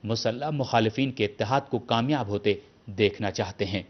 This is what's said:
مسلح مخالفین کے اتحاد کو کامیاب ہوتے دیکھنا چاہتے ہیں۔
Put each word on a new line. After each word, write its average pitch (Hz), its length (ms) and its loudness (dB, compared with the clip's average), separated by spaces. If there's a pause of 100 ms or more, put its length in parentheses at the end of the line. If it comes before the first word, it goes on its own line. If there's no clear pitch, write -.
مسلح 117 460 -2
مخالفین 127 640 2
کے 110 140 0
اتحاد 117 440 0
کو 120 100 0
کامیاب 117 480 0
ہوتے 101 260 2 (320)
دیکھنا 101 460 0
چاہتے 95 340 -4
ہیں۔ 92 240 -4